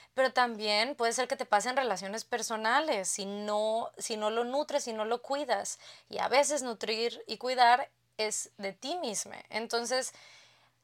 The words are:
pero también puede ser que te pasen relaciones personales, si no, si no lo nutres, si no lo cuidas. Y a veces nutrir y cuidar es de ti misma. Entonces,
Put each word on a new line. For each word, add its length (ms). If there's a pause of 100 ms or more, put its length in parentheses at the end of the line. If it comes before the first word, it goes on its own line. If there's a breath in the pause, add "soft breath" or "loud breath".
(140 loud breath)
pero 180
también 600
puede 200
ser 120
que 100
te 100
pasen 300
relaciones 480
personales, 840
si 180
no, 720
si 180
no 140
lo 140
nutres, 400
si 80
no 120
lo 180
cuidas. 580 (280 loud breath)
Y 100
a 100
veces 340
nutrir 640
y 120
cuidar 520 (280)
es 400
de 140
ti 260
misma. 380 (120)
Entonces, 640 (720 loud breath)